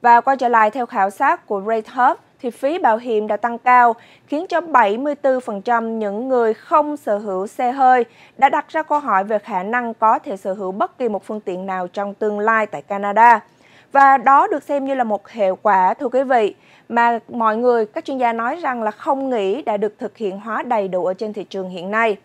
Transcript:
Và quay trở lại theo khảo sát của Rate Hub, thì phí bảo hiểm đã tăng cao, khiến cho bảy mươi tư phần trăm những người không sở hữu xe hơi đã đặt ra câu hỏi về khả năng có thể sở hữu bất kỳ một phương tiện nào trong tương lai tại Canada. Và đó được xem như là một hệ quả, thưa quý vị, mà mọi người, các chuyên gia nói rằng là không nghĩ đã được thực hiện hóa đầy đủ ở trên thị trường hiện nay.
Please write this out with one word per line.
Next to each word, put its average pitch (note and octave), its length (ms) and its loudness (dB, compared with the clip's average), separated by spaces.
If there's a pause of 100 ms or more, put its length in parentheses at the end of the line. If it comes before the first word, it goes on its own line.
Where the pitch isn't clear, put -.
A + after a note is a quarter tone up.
Và A#3+ 180 6
quay C4 160 0
trở B3+ 120 -2
lại A3 220 4
theo A#3+ 160 -6
khảo G3+ 240 -2
sát D4+ 360 -2
của G3 200 -6
Rate A3+ 280 -4
Hub, C4 240 2 (240)
thì A#3+ 80 -6
phí C#4+ 280 -4
bảo B3 180 2
hiểm A3+ 300 -4
đã G#3+ 100 -2
tăng A#3 220 -4
cao, B3 360 4 (320)
khiến D#4 220 -6
cho E4 120 -2
bảy B3 380 0
mươi C#4+ 160 -4
tư C4 260 0
phần G#3 220 -8
trăm A3+ 360 -2
những G#3+ 300 -6
người A#3 260 0
không D4 420 -2
sở A3 220 -4
hữu G3 280 -6
xe B3 260 -4
hơi B3+ 320 4 (340)
đã C4+ 100 2
đặt D4 200 -2
ra D#4+ 140 -4
câu D4 160 -2
hỏi G#3+ 260 -2
về G#3 140 -2
khả G3+ 240 -6
năng A#3 320 -4
có A3+ 240 2
thể A#3+ 180 -8
sở F#3+ 160 -8
hữu F#3+ 200 -6
bất C#4 260 -6
kỳ B3 100 -4
một G3+ 160 -6
phương G#3+ 160 -10
tiện F#3 260 -8
nào F#3 220 -6
trong G3+ 260 -8
tương G#3 240 -4
lai G#3+ 280 2
tại D3+ 160 -12
Canada. G#3 580 4 (520)
Và C4+ 260 8
đó C#4 280 4
được E4 160 -2
xem C#4+ 220 -4
như C4+ 100 -2
là B3+ 100 0
một G#3 240 -4
hệ G3+ 220 -2 (120)
quả, G3 320 4
thưa C#4 140 -6
quý B3 140 0
vị, A#3+ 320 0 (340)
mà A#3 300 2 (100)
mọi A3+ 280 -2
người, A#3+ 300 2
các D#4+ 180 -10
chuyên C4+ 140 -6
gia A#3+ 140 0
nói A#3 240 -4
rằng C4 260 -6
là G#3+ 80 -2
không C4+ 400 -4
nghĩ A3 320 -2
đã G#3+ 140 -4
được G3+ 220 -4
thực - 180 -10
hiện G3 240 -6
hóa A3+ 220 -8
đầy A3+ 260 -2
đủ F3+ 180 -4
ở F#3 80 -2
trên G#3+ 180 -8
thị G3 120 -10
trường F#3 240 -10
hiện F3+ 220 -10
nay. A3 340 0